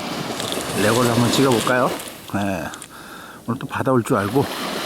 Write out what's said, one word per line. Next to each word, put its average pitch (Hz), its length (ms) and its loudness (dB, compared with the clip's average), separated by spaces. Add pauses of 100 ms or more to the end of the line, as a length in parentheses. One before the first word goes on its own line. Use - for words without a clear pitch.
(840)
레고를 120 280 4
한번 117 220 4
찍어볼까요? 127 580 4 (440)
네, 98 300 -2 (840)
오늘 113 140 -4
또 135 60 -6
바다 131 260 0
올 123 100 4
줄 120 140 2
알고 104 280 2 (420)